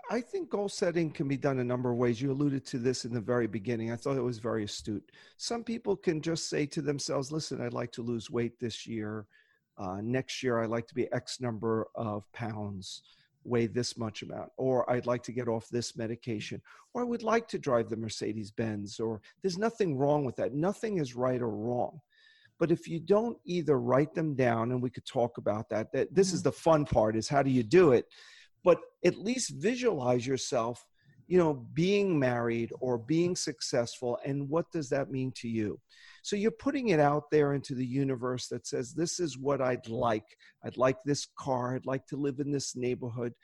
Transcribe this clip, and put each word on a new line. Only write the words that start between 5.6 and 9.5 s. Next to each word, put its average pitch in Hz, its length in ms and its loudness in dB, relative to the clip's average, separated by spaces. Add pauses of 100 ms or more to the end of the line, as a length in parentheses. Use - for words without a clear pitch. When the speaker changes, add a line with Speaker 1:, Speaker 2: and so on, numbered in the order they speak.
Speaker 1:
people 220 320 -2
can 156 240 0
just 160 280 -4
say 151 180 0
to 151 140 -6
themselves, 139 480 -2
"Listen, 143 300 -6
I'd 120 140 -4
like 123 200 -4
to 123 80 -10
lose 117 300 -4
weight 117 260 -2
this 117 300 -8
year. 107 400 -6 (480)